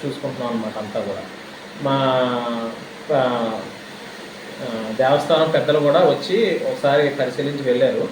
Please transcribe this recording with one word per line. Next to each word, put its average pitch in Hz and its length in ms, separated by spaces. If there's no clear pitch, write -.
చూసుకుంటున్నాం 127 460
అనమాట 110 260
అంతా 107 220
కూడా. 98 220
మా, 135 140
ఆ, 123 380
ఆ, 113 360
దేవస్థానం 147 520
పెద్దలు 147 280
కూడా 147 220
వచ్చి 180 600
ఒకసారి 143 400
పరిశీలించి 139 420
వెళ్ళారు. 123 500